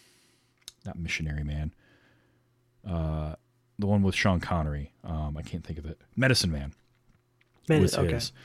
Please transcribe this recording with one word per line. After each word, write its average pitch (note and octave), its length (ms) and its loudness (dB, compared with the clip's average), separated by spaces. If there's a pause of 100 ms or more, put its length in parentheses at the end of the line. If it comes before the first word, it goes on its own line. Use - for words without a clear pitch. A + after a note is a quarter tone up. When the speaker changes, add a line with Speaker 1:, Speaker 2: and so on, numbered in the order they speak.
(840)
Speaker 1:
not F#2 140 -10
Missionary D2+ 460 -4
Man. D2+ 280 -4 (1160)
Uh, D#2 460 -2 (440)
the G2+ 80 -2
one G2+ 160 4
with F#2+ 120 4
Sean F#2 260 2
Connery. D2+ 520 -2 (120)
Um, D#2 320 -4
I D#2 60 -8
can't - 220 -8
think D#2 140 -8
of D2+ 80 -10
it. - 140 -12 (160)
Medicine B2 340 4
Man C#2+ 220 -4 (960)
Speaker 2:
Medi-, D#3 140 6
Speaker 1:
was - 140 4
Speaker 2:
okay. F2 180 2
Speaker 1:
his. - 180 -4 (120)